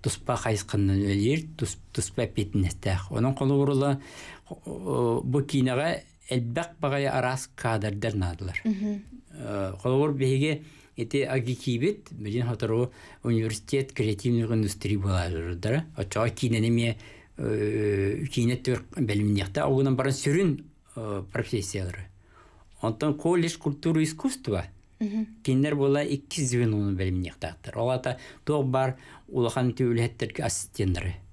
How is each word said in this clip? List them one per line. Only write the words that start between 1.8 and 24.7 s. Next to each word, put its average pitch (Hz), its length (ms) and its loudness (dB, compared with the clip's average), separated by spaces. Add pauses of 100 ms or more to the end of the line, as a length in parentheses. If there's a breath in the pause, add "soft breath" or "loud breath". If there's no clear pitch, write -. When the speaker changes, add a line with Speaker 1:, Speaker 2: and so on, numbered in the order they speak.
Speaker 1:
туспа - 320 -2
петнестәк. 95 880 0
Онын 120 240 2
колу 135 220 2
бурула, 139 420 4 (500 loud breath)
э, 123 720 -2
бу 131 180 2
кинега 135 600 0 (260)
элбәк 120 500 -2
багай 139 280 0
арас 127 480 0
кадрдар 107 580 -2
надылар. 92 500 -2
Speaker 2:
Мгм. 208 380 -2 (320)
Speaker 1:
Э, 104 480 -4
холор 139 320 2
беге 135 480 2 (340 loud breath)
эти 120 220 -2
аги 127 380 0
кибит, 135 560 -2
билин 107 360 -2
хатору 117 440 0 (320 loud breath)
университет 117 680 0
креативных 113 580 0
индустрий 104 460 0
була 92 340 2
журдара. 87 540 -2 (120)
Очо 107 320 0
кине 113 300 0
неме, 117 380 2 (400 loud breath)
э, 107 920 0
кине 120 240 2
төр 123 280 -2 (120)
белимнехта, 104 680 2
огунан 135 300 4
баран 135 180 0
сүрүн, 151 500 2 (320)
э, 104 280 -4 (100)
профессиялары. 95 720 -4 (760 soft breath)
Онтон 147 360 0
колледж 165 400 2
культура 160 440 0
и - 20 4
искусства. 135 600 -2 (340)